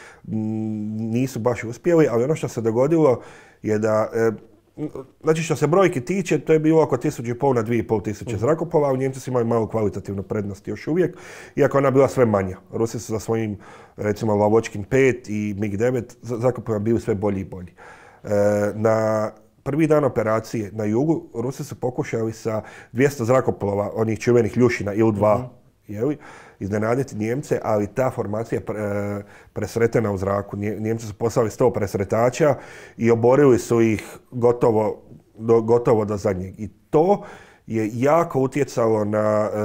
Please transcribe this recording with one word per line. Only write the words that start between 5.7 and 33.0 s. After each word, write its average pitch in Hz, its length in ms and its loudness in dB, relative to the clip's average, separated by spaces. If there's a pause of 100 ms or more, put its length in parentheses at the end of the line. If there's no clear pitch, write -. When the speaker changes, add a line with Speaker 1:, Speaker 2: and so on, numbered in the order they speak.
Speaker 1:
tiče, 180 380 -2
to 160 140 0
je 160 60 4
bilo 156 240 4
oko 143 140 0
tisuću 123 340 -6
i 120 80 -8
pol 139 140 2
na 120 80 2
dvije 113 180 -2
i - 80 -4
pol 107 140 0
tisuće 104 300 -8
Speaker 2:
Mhm. 107 80 -4
Speaker 1:
zrakoplova, 156 480 0
ali 131 120 0
Njemci 131 200 -4
su 131 100 -12
imali 123 160 0
malu 117 220 0
kvalitativnu 101 560 -4
prednost 101 440 -8
još 104 200 -10
uvijek, 165 300 0 (380)
iako 139 220 2
ona 139 140 4
bila 131 160 6
sve 131 180 2
manja. 95 320 0 (140)
Rusi 113 280 -2
su 110 140 -8
sa 107 60 -2
svojim, 113 380 -4 (400)
recimo, 104 380 0
Lavočkin 104 480 2
pet 131 460 2
i 104 280 -4
mig 101 200 -4
devet 120 440 -2
za-, 117 160 -8
zrakoplovima 113 460 -2
bili 113 160 2
sve 110 160 -2
bolji 98 260 -2
i - 40 -10
bolji. 90 260 -16 (520)
E, - 60 -8 (460)
na 110 560 0 (320)
prvi 147 240 0
dan 151 160 4
operacije 110 720 -2
na 110 120 -6
jugu 131 380 0 (100)
Rusi 123 300 -6
su 110 120 -14
pokušali 120 580 -6
sa 107 280 -6 (300)
dvjesto 131 340 0
zrakoplova, 101 720 0
onih 110 240 0
čuvenih 120 380 2
Ljušina 113 360 2
il 110 180 4
dva, 104 260 2
Speaker 2:
Mhm. 127 80 -8 (420)
Speaker 1:
je 107 180 -6
li, 143 120 -2 (420)
iznenaditi 110 560 -2
Nijemce, 117 480 -2
ali 104 240 0
ta 127 240 -2
formacija 107 500 -4
pre-, 104 160 -8 (420)
e, 101 40 -12 (300)
presretena 113 580 0
u 98 60 -2
zraku. 98 400 -2
Nje-, 101 220 -4
Nijemci 113 280 -4
su 101 60 -12
poslali 117 360 0
sto 123 200 2
presretača 110 840 0 (420)
i 117 140 4